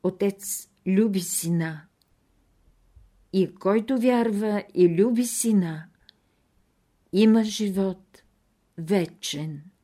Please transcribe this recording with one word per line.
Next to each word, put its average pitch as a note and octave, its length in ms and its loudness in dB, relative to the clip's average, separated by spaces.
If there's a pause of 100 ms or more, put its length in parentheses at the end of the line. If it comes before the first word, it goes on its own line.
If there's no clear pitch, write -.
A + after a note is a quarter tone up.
Отец F#3+ 640 -4 (180)
люби F#3+ 320 2
сина. E3 640 -4 (1500)
И F#3+ 220 0
който A3+ 420 0
вярва A3+ 640 0 (100)
и F3 280 4
люби A#3+ 240 2
сина, F3 640 0 (1300)
има A3 300 4
живот G3 800 -6 (540)
вечен. D#3 840 -4 (200)